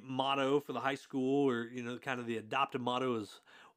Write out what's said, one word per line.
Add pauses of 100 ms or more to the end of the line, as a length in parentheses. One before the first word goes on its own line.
motto
for
the
high
school,
or,
you
know,
kind
of
the
adopted
motto
is, (360)